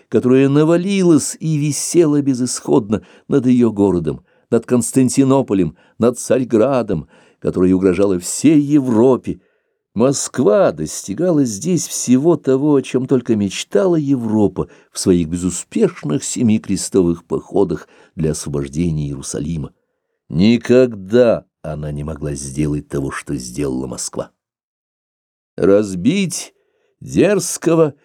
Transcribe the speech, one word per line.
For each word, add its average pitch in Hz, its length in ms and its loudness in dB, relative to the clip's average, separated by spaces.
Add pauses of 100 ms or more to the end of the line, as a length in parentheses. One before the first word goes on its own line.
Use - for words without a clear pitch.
которое 127 400 4
навалилось 170 920 2
и 156 180 -2
висело 147 640 0
безысходно 123 840 -2 (220)
над 135 180 0
её 123 260 4
городом, 87 520 0 (260)
над - 160 0
Константинополем, 123 1120 0 (220)
над 117 220 0
Царьградом, 113 880 0 (300)
которое 92 340 2
угрожало 92 460 2
всей 147 420 2
Европе. 127 800 2 (520)
Москва 143 800 2
достигала 123 720 -2
здесь 131 420 -4
всего 143 520 0
того, 135 380 0
о 135 60 2
чём 127 260 -4
только 123 280 0
мечтала 165 600 0
Европа 110 720 0 (220)
в - 80 -14
своих 87 280 2
безуспешных 143 960 -4
семи 110 360 0
крестовых 87 680 -2
походах 85 640 -4 (260)
для 78 160 -2
освобождения 76 760 -6
Иерусалима. 69 680 -8 (560)
Никогда 113 1160 2 (160)
она 76 300 -8
не 73 140 -8
могла 73 300 -8
сделать 73 520 -6
того, 69 240 -6
что - 240 -10
сделала 65 520 -6
Москва. - 440 -10 (1300)
Разбить 101 960 0 (480)
дерзкого, 165 1040 0